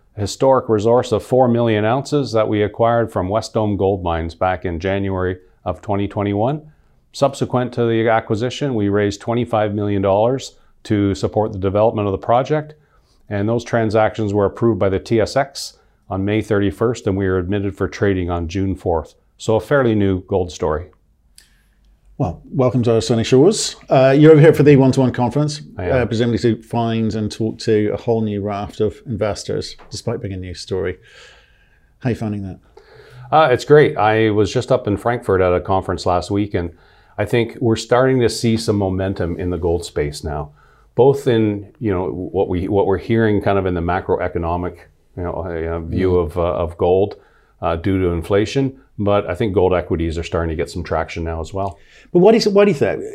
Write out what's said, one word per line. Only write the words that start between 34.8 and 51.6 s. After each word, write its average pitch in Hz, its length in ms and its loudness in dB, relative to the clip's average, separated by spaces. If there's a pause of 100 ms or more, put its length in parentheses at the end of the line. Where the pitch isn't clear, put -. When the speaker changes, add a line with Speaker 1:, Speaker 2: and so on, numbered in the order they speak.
Speaker 1:
in 101 120 0
Frankfurt 117 420 0
at 90 140 4
a 87 80 0
conference 92 440 -2
last 90 240 0
week, 104 240 -2
and 87 220 -4 (420)
I 104 60 0
think 113 380 -2
we're 113 160 2
starting 131 420 2
to 117 80 2
see 113 300 0
some 110 180 -2
momentum 95 640 -2
in 90 100 -4
the 90 80 -4
gold 85 280 -2
space 73 360 -6
now, 76 300 -8 (440)
both 135 300 4
in, 104 540 0
you 110 100 -4
know, 90 220 -2
what 90 380 -2
we, 90 180 -2
what 98 180 2
we're 95 120 2
hearing 110 440 2
kind 101 160 0
of 95 80 0
in 90 100 -2
the 85 40 -2
macroeconomic, 87 960 -2 (400)
you 92 80 -8
know, 85 120 -6
uh, 85 440 -6
view 90 320 -2
Speaker 2:
Mm. 90 140 2
Speaker 1:
of, 80 120 -8
uh, 85 40 0
of 85 360 -2
gold, 95 380 2 (460)
uh, 85 160 -2
due 95 240 -2
to 90 80 2
inflation. 104 720 -2 (200)
But 101 280 2
I 90 40 -2
think 104 200 -2
gold 92 200 2
equities 85 440 -2
are 85 60 -6
starting 82 260 -2
to 78 80 -6
get 73 120 -4
some 87 140 -8
traction 82 400 -6
now 80 160 -6
as 80 140 -10
well. 98 260 -8 (320)